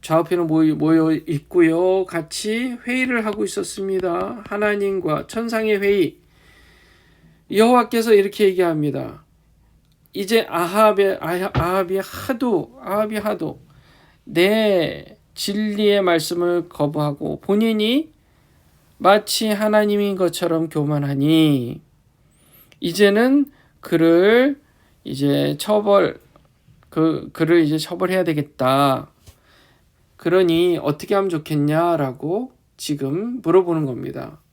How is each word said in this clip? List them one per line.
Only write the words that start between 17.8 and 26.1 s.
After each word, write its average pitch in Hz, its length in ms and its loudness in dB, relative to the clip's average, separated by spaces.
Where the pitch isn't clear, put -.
마치 208 500 2
하나님인 208 680 0
것처럼 165 520 0
교만하니 143 1120 0
이제는 208 720 2
그를 190 800 2
이제 143 560 -2
처벌, 202 640 0